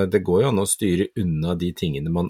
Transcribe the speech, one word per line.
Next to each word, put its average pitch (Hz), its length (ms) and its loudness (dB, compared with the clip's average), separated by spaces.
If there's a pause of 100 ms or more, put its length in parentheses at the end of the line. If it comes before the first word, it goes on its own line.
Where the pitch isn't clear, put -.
det 95 160 2
går 92 220 2
jo 139 80 2
an 104 100 2
å 101 80 0
styre 95 460 0
unna 87 420 0
de 87 160 -2
tingene 78 400 -4
man 87 180 0